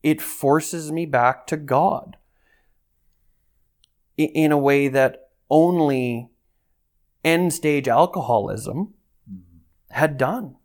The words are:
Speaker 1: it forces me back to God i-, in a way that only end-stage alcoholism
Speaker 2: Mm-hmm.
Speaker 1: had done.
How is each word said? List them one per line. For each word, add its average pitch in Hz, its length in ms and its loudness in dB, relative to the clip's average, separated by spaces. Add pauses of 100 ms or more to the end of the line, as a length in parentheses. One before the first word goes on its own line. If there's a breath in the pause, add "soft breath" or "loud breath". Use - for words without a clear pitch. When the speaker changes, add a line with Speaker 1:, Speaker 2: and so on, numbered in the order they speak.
Speaker 1:
it 151 180 0
forces 156 680 -2
me 165 140 -4
back 127 420 0
to 156 100 -4
God 147 600 -2 (2000)
i-, 156 40 2 (100)
in 156 180 2
a 147 60 4
way 143 300 2
that 131 420 0 (200)
only 139 800 2 (960)
end-stage 160 640 0
alcoholism 120 1040 -2 (360)
Speaker 2:
Mm-hmm. 87 280 -20 (320)
Speaker 1:
had 147 280 -2
done. 143 480 -4